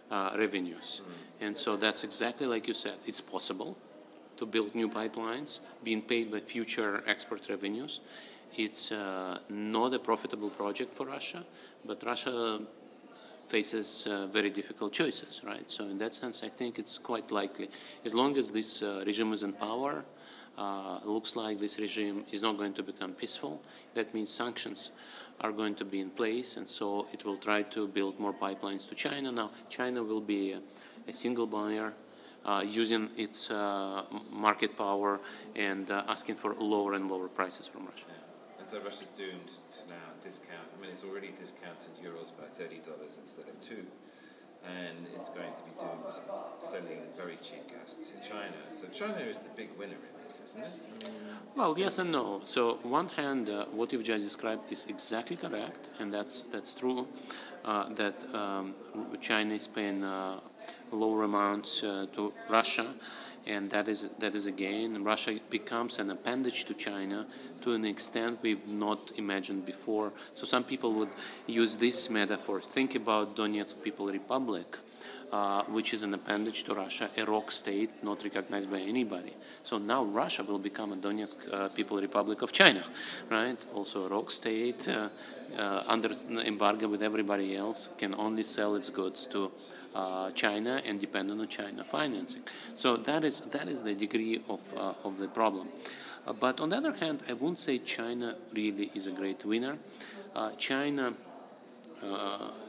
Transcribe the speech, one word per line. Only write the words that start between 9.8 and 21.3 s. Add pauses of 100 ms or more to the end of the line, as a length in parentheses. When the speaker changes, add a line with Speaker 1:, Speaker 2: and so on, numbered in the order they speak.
Speaker 1:
a
profitable
project
for
Russia, (400)
but
Russia (880)
faces,
uh,
very
difficult
choices,
right?
So
in
that
sense,
I
think
it's
quite
likely. (340)
As
long
as
this,
uh,
regime
is
in
power, (520)
uh,
looks